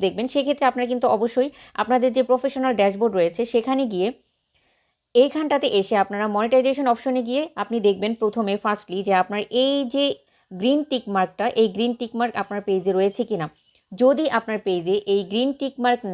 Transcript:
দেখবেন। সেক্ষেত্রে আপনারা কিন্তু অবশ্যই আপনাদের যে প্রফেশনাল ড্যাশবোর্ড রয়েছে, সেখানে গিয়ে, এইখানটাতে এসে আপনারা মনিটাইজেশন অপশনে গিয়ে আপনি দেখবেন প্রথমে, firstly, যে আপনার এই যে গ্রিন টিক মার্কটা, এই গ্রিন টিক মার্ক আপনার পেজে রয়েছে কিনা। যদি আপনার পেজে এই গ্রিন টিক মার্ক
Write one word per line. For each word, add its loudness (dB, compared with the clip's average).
দেখবেন। -2
সেক্ষেত্রে 0
আপনারা 0
কিন্তু 0
অবশ্যই 0
আপনাদের 0
যে 2
প্রফেশনাল 0
ড্যাশবোর্ড 2
রয়েছে, 0
সেখানে 0
গিয়ে, 0
এইখানটাতে 4
এসে 2
আপনারা -4
মনিটাইজেশন 2
অপশনে 0
গিয়ে -2
আপনি -2
দেখবেন 2
প্রথমে, 0
firstly, -4
যে 2
আপনার 0
এই 0
যে 2
গ্রিন 0
টিক -4
মার্কটা, -2
এই 4
গ্রিন -2
টিক -8
মার্ক -2
আপনার -8
পেজে 0
রয়েছে 0
কিনা। -6
যদি 4
আপনার -2
পেজে -2
এই 2
গ্রিন -2
টিক -6
মার্ক 2